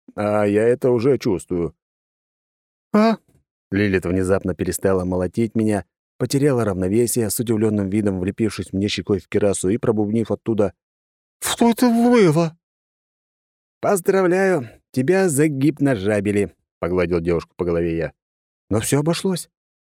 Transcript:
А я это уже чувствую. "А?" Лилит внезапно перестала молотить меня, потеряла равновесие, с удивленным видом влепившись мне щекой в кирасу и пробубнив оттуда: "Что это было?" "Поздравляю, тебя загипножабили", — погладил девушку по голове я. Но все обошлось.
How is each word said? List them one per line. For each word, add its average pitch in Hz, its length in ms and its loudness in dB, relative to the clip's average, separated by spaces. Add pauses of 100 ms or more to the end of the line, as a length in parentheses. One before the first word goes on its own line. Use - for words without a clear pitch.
(160)
А 104 280 0
я 104 240 2
это 123 240 2
уже 123 260 2
чувствую. 85 580 -4 (1160)
"А?" 214 240 2 (540)
Лилит 95 340 0
внезапно 92 480 0
перестала 90 520 -2
молотить 92 500 -2
меня, 107 300 0 (320)
потеряла 131 480 0
равновесие, 104 640 0
с - 100 -6
удивленным 107 500 0
видом 101 300 -2
влепившись 98 540 -4
мне 98 140 -2
щекой 98 320 -2
в - 80 -14
кирасу 98 420 0
и 110 80 2
пробубнив 107 520 -2
оттуда: 104 440 -2 (680)
"Что - 320 0
это 247 180 2
было?" 214 680 4 (1200)
"Поздравляю, 185 920 0 (220)
тебя 180 380 2
загипножабили", — 127 1200 0 (260)
погладил 87 400 0
девушку 82 360 -2
по 87 100 -6
голове 85 320 -2
я. 76 160 -6 (560)
Но 104 100 0
все 139 200 -2
обошлось. 170 500 -4 (480)